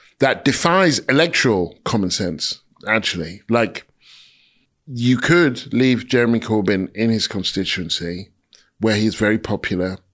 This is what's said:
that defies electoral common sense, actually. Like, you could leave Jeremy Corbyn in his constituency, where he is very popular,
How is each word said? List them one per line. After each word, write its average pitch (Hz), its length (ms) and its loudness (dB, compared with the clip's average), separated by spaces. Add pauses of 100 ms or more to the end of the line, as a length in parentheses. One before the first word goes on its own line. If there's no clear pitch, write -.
(200)
that 131 260 0
defies 170 540 2 (100)
electoral 131 720 2
common 98 280 0
sense, - 500 -6 (260)
actually. 98 640 -4
Like, 113 360 0 (1080)
you 123 240 2
could 156 560 2
leave 123 340 2
Jeremy 117 320 2
Corbyn 101 560 0
in 113 140 0
his 110 180 0
constituency, 92 1000 -6 (500)
where 110 160 2
he 107 120 2
is 104 80 -2
very 107 220 2
popular, 95 600 -4 (160)